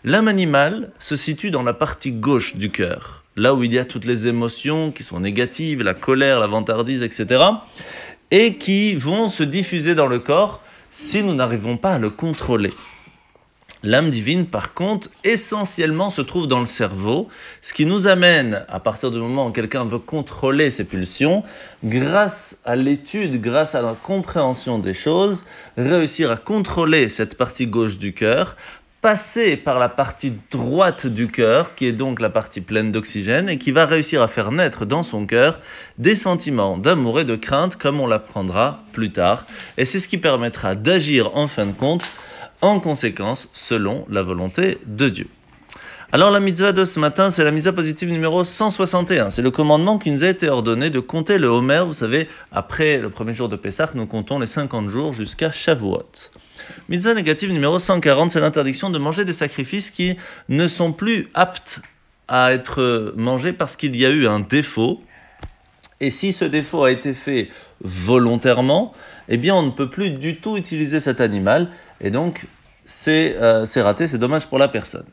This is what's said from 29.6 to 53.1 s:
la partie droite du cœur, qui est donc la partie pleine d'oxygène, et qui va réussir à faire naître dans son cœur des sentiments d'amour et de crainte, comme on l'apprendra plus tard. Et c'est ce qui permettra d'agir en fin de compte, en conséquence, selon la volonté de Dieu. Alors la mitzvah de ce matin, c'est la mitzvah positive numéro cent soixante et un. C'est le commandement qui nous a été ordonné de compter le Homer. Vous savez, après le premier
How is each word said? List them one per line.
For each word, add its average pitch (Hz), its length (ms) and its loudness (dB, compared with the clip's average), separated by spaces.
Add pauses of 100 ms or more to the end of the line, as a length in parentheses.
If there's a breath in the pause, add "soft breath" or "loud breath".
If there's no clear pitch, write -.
la 123 100 4
partie 135 460 -4 (160)
droite 139 560 0
du 117 220 -2
cœur, 127 460 2
qui 131 120 -2
est 120 60 2
donc 120 280 -4
la 110 80 0
partie 104 320 -4
pleine 107 320 -2
d'oxygène, 110 560 -2
et 160 80 -2
qui 131 160 -4
va 156 140 6
réussir 151 340 0
à 113 80 4
faire 110 240 -4
naître 147 320 0
dans 143 180 -2
son 107 220 -6
cœur 123 340 2 (380 loud breath)
des 170 180 4
sentiments 131 640 0
d'amour 127 440 2
et 165 40 -2
de 117 100 -2
crainte, 147 420 -2
comme 147 220 -2
on 131 80 0
l'apprendra 107 760 -2 (120)
plus 110 180 -4
tard. 95 360 0 (320 loud breath)
Et 131 80 0
c'est 190 140 -2
ce 185 60 -4
qui 190 120 -4
permettra 120 560 0
d'agir 139 600 2
en 147 120 0
fin 110 180 -2
de 101 80 -2
compte, 151 320 -2 (580 loud breath)
en 202 160 4
conséquence, 123 760 -4
selon 110 560 -2
la 101 100 0
volonté 92 640 -2
de 113 240 0
Dieu. 87 200 -6 (840 loud breath)
Alors 185 180 6
la 202 100 4
mitzvah 196 320 2
de 185 120 4
ce 170 160 -2
matin, 185 300 2
c'est 170 120 2
la 151 100 4
mitzvah 156 200 2
positive 170 380 -4
numéro 165 340 0
cent 214 240 -2
soixante 185 420 0
et 170 80 2
un. 101 120 0
C'est 117 100 -4
le 127 100 2
commandement 156 460 4
qui 160 140 -2
nous 143 140 2
a 185 40 4
été 180 180 0
ordonné 123 440 0
de 131 100 0
compter 165 380 0
le 143 80 4
Homer. 127 400 4
Vous 156 80 -6
savez, 131 340 -2 (240 loud breath)
après 147 460 0
le 107 100 -4
premier 113 240 -6